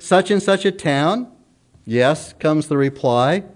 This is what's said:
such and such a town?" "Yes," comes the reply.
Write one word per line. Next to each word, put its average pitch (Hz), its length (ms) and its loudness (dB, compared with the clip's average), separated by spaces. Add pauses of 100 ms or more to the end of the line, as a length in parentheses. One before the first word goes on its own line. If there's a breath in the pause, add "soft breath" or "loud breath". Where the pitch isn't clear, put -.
such 190 320 0
and 196 100 2
such 196 220 0
a 196 80 2
town?" 175 560 -2 (560)
"Yes," 123 560 0
comes 156 260 0
the 147 100 -2
reply. 139 680 0 (120)